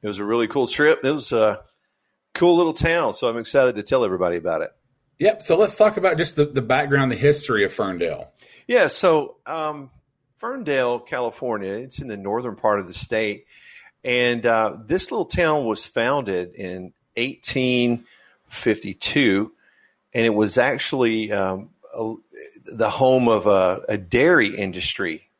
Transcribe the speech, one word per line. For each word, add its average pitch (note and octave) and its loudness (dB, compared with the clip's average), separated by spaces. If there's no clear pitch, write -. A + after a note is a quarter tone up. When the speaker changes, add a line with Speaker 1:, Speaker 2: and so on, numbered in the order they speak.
Speaker 1:
it G#2+ -8
was G2+ -6
a G#2 -4
really A2+ 0
cool B2 -2
trip. D3+ 2
It C3+ 2
was D3 -6
a G#2+ 2
cool F3 4
little E3+ 2
town, E3 0
so - -2
I'm A#2 -2
excited B2+ 2
to G#2 -8
tell B2+ 0
everybody F2+ 0
about D#2+ -2
it. - -8
Speaker 2:
Yep. G#3+ 2
So E3 2
let's G3 2
talk G#3+ 4
about F3+ 2
just D#3+ -2
the, D3 4
the C3+ -4
background, C3+ 2
the A2+ -2
history B2 2
of F#2+ -2
Ferndale. E2+ -4
Speaker 1:
Yeah. A#3 4
So, D#3 0
um, D3+ -8
Ferndale, C#3+ -2
California, A#2 -6
it's B2 -10
in C#3+ -10
the G#2+ -10
northern G#2 -6
part G#2 0
of F#2+ -6
the F2 -16
state. A2 -4
And, A#2+ 0
uh, A2 2
this F3+ -2
little A3 -4
town D3+ 0
was A2 -4
founded A#2 -2
in F#2 -10
eighteen B2 -2
fifty-two, G#2+ 0
and A#2 0
it A2+ 2
was G#2 2
actually, A#2+ 0
um, G2 -4
a, A2+ -6
the A2 -2
home C3 4
of G#2+ 4
a, F#2+ 4
a G#2 -2
dairy A#2+ 2
industry F#2 -6